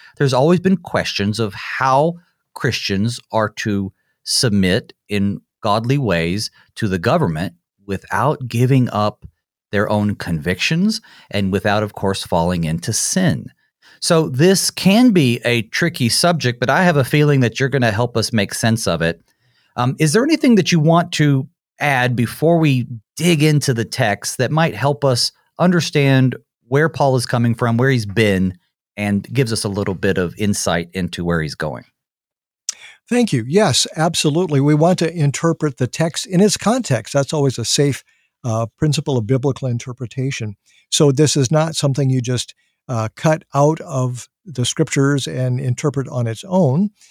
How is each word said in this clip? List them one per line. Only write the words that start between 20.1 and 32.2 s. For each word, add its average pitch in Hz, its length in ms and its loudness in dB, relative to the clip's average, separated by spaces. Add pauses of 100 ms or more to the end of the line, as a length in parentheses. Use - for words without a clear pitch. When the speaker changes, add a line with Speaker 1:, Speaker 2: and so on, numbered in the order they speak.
Speaker 1:
there 220 140 2
anything 294 300 4
that 175 180 2
you 160 80 4
want 165 320 2
to 139 340 2 (320)
add 127 340 0
before 151 460 2
we 131 260 2 (300)
dig 160 260 2
into 147 320 2
the 113 120 -2
text - 540 -2
that 120 120 0
might 156 240 0
help 139 300 -2
us 127 260 0 (260)
understand 139 800 2 (320)
where 143 220 2
Paul 135 260 0
is 120 100 0
coming 117 300 0
from, 117 220 0
where 131 120 2
he's 120 160 0
been, 95 520 0 (400)
and 101 340 -2
gives 117 220 0
us - 100 -4
a 107 60 -4
little 98 260 -4
bit 95 220 0
of 87 200 -2
insight 98 540 -2
into 87 320 -6
where 85 180 -2
he's 73 140 -6
going? 67 300 -8 (1200)